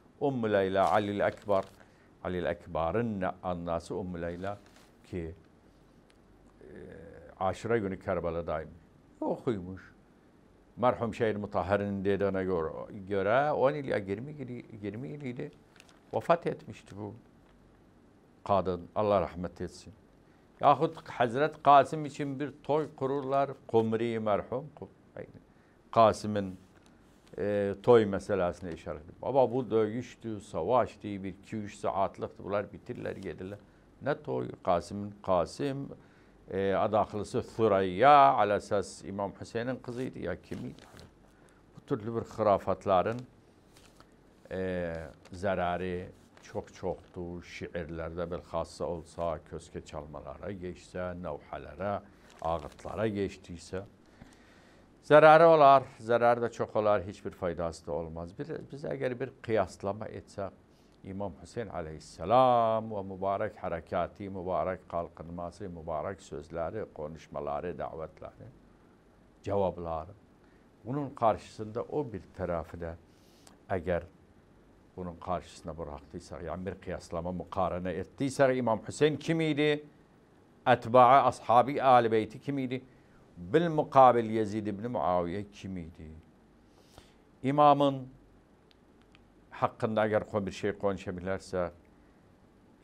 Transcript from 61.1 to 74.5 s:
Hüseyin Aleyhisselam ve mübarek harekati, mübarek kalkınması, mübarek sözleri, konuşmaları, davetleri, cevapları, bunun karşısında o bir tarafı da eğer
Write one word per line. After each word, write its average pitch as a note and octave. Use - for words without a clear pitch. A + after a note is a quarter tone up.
Hüseyin G#2+
Aleyhisselam A2
ve G2+
mübarek G2
harekati, E2+
mübarek F2+
kalkınması, E2+
mübarek E2
sözleri, E2
konuşmaları, D2+
davetleri, D#2
cevapları, F2
bunun C3+
karşısında A2
o C3
bir F2+
tarafı E2+
da E2
eğer F2